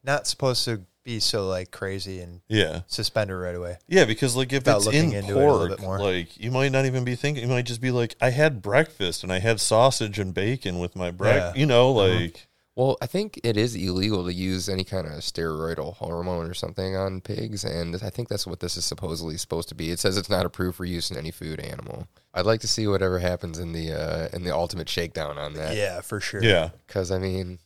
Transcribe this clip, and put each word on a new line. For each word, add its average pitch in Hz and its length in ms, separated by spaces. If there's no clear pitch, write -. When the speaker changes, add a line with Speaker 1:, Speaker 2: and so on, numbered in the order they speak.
Speaker 1:
not 139 240
supposed 127 380
to 110 160
be 117 160
so, 101 280
like, 92 220
crazy 95 500
and 87 280
Speaker 2:
Yeah. 85 380
Speaker 1:
suspend 107 440
her 92 80
right 90 160
away. 87 220
Speaker 2:
Yeah, 175 160
because, 117 320
like, 131 160
if 139 80
Speaker 1:
Without 120 180
Speaker 2:
it's 101 80
Speaker 1:
looking 151 260
Speaker 2:
in 101 120
Speaker 1:
into 101 80
it 101 40
a - 20
little 139 200
Speaker 2:
pork, 87 120
Speaker 1:
bit 95 100
more. 95 180
Speaker 2:
like, 92 400
you 113 120
might 131 220
not 135 140
even 127 180
be 123 100
thinking, 143 280
you 120 60
might 123 180
just 117 140
be 127 100
like, 120 300
"I 127 100
had 135 320
breakfast 101 600
and 92 100
I 92 80
had 113 200
sausage 110 580
and 95 160
bacon 98 440
with 90 180
my 87 140
brec-," 95 260
Speaker 1:
Yeah. 87 180
Speaker 2:
you 143 120
know, 127 280
Speaker 1:
Mm-hmm. 92 280
Speaker 2:
like. - 220
Speaker 3:
Well, 131 260
I 123 40
think 202 360
it 113 140
is 117 180
illegal 92 500
to 90 80
use 92 360
any 95 160
kind 92 240
of 76 60
steroidal 80 840
hormone 85 520
or 87 60
something 95 400
on 95 260
pigs, 104 440
and 85 400
I 98 40
think 120 200
that's - 180
what 85 140
this 87 160
is 87 80
supposedly 82 520
supposed 82 340
to 78 40
be. 82 160
It 87 80
says 95 180
it's 98 140
not 92 160
approved 90 300
for 90 80
use 87 260
in - 60
any 82 160
food 80 260
animal. - 480
I'd 92 140
like 113 140
to 117 80
see 110 180
whatever 95 320
happens 87 400
in 82 140
the, 80 200
uh, 78 400
in 87 120
the 87 100
ultimate 85 340
shakedown 78 500
on 73 160
that. 78 200
Speaker 1:
Yeah, 90 280
for 104 180
sure. - 200
Speaker 2:
Yeah. 90 280
Speaker 3:
'Cause, 95 240
I 92 80
mean 92 480